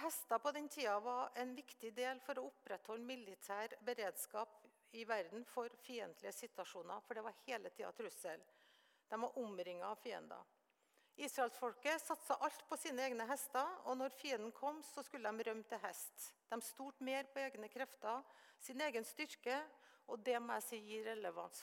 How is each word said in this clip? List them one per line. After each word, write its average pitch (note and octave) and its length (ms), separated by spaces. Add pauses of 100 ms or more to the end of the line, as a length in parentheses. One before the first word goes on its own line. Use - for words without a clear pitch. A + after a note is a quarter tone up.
hester C4+ 400
på D4 160
den D4 160
tida A3 320
var B3 320
en B3+ 180
viktig B3 400
del B3+ 300
for A3+ 160
å C4 80
opprettholde A3 560
militær A3 720 (100)
beredskap A3 800 (340)
i A3+ 80
verden G#3+ 400
for A#3 260 (140)
fiendtlige G3 480
situasjoner, F#3 720
for A#3 100
det A3 120
var G#3+ 180
hele G#3 260
tida G3+ 240
trussel. E3+ 480 (680)
De A3 120
var A#3+ 180
omringet F3+ 480
av G#3+ 140
fiender. F3+ 420 (800)
Israelsfolket C#4+ 800
satsa D#4 400
alt D4 280
på D#4 120
sine C4 240
egne A#3 240
hester, C#4 400 (160)
og B3+ 160
når C4+ 160
fienden A#3 400
kom, D4 320
så - 160
skulle G#3+ 260
de A3 160
rømme A3 220
til A3 160
hest. - 480 (160)
De A#3 160
stolte C4+ 400
mer C4+ 260
på C#4 140
egne A3 240
krefter, B3 560 (340)
sin C4 220
egen A#3 240
styrke, C4+ 540 (500)
og A3+ 160
det B3 180
må A#3 140
jeg G#3+ 80
si A#3 180
gir G#3+ 280
relevans F3+ 520